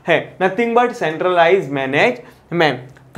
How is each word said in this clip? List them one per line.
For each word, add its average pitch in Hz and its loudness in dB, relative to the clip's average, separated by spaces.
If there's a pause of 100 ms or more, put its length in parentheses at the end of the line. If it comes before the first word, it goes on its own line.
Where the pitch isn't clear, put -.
है। 156 0
Nothing 190 0
but 240 2
centralized 175 0
management। 151 -2 (440)